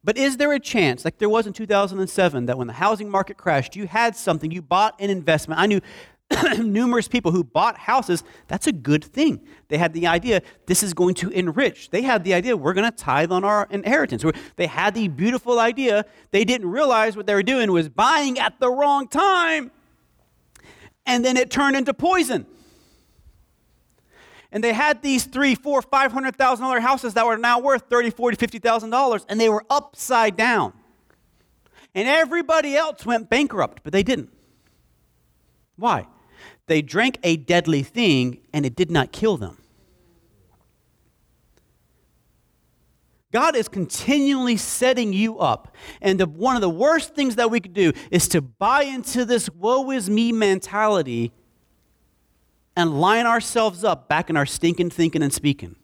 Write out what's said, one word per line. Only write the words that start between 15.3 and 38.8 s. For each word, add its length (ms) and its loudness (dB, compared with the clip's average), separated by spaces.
idea. 440 0
They 120 4
didn't 240 -2
realize 480 2
what 120 -6
they 60 2
were 100 2
doing 260 0
was 180 2
buying 520 0
at 180 -2
the 120 2
wrong 360 2
time. 640 0
And 180 0
then 120 2
it 120 0
turned 280 2
into 180 -2
poison. 520 0
And 80 -2
they 120 0
had 260 0
these 240 0
three, 300 0
four, 260 -2
five 320 0
hundred 240 -4
thousand 280 2
dollar 160 0
houses 340 -2
that 100 2
were 140 0
now 200 2
worth 300 0
thirty, 220 2
forty, 260 -2
fifty 220 -4
thousand 320 0
dollars. 360 2
And 140 -4
they 80 4
were 220 0
upside 680 0
down. 380 0
And 120 -2
everybody 720 2
else 300 -2
went 240 -2
bankrupt, 520 -2
but 120 -8
they 80 4
didn't. 260 -2
Why? 300 -2
They 160 2
drank 400 -2
a 160 2
deadly 440 0
thing, 600 0
and 140 -2
it 100 -4
did 140 0